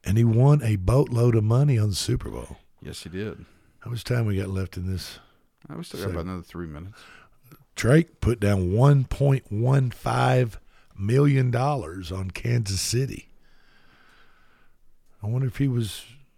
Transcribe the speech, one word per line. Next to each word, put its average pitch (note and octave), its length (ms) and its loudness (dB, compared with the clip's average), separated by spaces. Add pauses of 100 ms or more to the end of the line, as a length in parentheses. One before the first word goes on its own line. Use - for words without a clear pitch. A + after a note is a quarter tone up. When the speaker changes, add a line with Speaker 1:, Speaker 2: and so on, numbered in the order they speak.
Speaker 1:
And G2 160 0
he A#2 40 4
won B2+ 380 4
a A2 140 0
boatload A#2 600 2
of A2 80 4
money B2 360 2
on G#2+ 100 2
the F#2 60 -2
Super - 340 -4
Bowl. A#1+ 280 -12 (240)
Speaker 2:
Yes, - 220 -14
he E2+ 60 -14
did. F#2+ 340 -10 (360)
Speaker 1:
How A2+ 100 -14
much A#2 140 -8
time A#2+ 220 -2
we G2+ 120 0
got G2 120 -4
left F#2+ 280 -6
in F2+ 140 -6
this - 280 -8 (500)
Speaker 2:
Uh, D3 80 -14
we E3+ 60 -12
still - 160 -14
got F#2 60 -8
Speaker 1:
segment? F#2 160 -4
Speaker 2:
about E2 100 -8
another F2+ 120 -8
three E2+ 240 -12
minutes. E2 320 -14 (760)
Speaker 1:
Drake D3+ 460 4
put A2+ 180 0
down G2 340 2
one C3+ 320 6
point C#3 460 0
one B2 380 2
five B2 680 0 (380)
million C3 520 2
dollars G2+ 640 -4
on F#2+ 200 -6
Kansas A2 500 -2
City. - 480 -4 (1900)
I G#2 40 -6
wonder B2+ 200 -2
if - 100 -8
he C#3 100 0
was A#2+ 360 -4 (340)